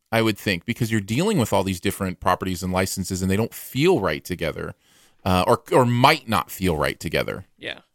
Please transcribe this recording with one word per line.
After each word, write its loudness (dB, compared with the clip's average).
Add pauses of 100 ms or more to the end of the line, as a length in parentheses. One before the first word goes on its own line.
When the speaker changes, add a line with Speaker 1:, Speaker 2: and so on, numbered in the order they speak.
(120)
Speaker 1:
I 2
would 0
think, -4
because -4
you're 2
dealing 0
with 0
all 2
these -2
different -4
properties -2
and -2
licenses, -2
and 0
they 2
don't -2
feel 0
right -2
together, -6 (500)
uh, 4
or, 4 (100)
or 6
might 4
not -2
feel 0
right -2
together. -4 (120)
Speaker 2:
Yeah. -12 (160)